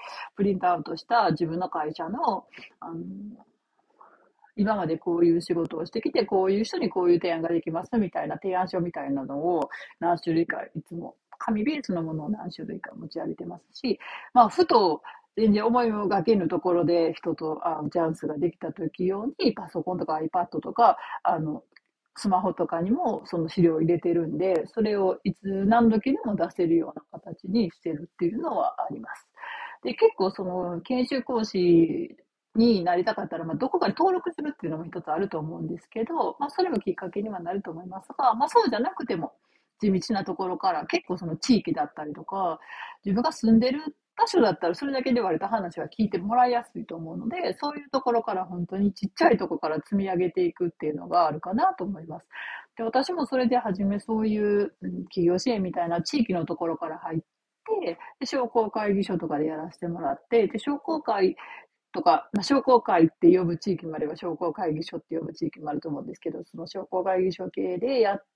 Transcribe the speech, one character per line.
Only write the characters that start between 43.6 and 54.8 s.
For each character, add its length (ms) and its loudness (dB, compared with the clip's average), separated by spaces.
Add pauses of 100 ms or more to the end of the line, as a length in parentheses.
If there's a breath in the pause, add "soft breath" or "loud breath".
る 80 -2 (360)
場 120 2
所 140 4
だ 100 6
っ 80 -2
た 80 0
ら、 80 0
そ 100 -6
れ 80 -2
だ 80 -2
け 120 0
で 80 2
割 180 0
と 80 -4
話 320 -4
は 80 -6
聞 180 -2
い 40 0
て 80 -2
も 180 -2
ら 120 6
い 40 2
や 140 0
す 120 -16
い 80 -8
と 100 -10
思 200 -10
う 20 -8
の 120 -6
で、 300 -4
そ 140 -4
う 60 -12
い 60 -18
う 40 -20
と 120 0
こ 100 0
ろ 100 2
か 120 -4
ら 120 -2
本 220 -6
当 100 -6
に 160 2
ち 140 -6
っ 80 -6
ち 80 2
ゃ 80 8
い 60 4
と 100 -2
こ 80 -4
ろ 40 -4
か 100 -2
ら 80 -2
積 180 -4
み 120 0
上 100 -2
げ 120 2
て 160 0
い 80 0
く 140 -2
っ 20 -4
て 160 -8
い 60 -2
う 40 -4
の 120 -10
が 180 4
あ 60 0
る 80 -6
か 140 -8
な 200 2
と 120 -8
思 160 -6
い 40 -16
ま 140 -12
す。 80 -20 (480 loud breath)
で、 80 -6
私 300 0
も 120 -2
そ 120 -2
れ 100 4
で 100 4
初 280 -2
め 140 0
そ 200 -2
う 80 0
い 100 0
う、 440 0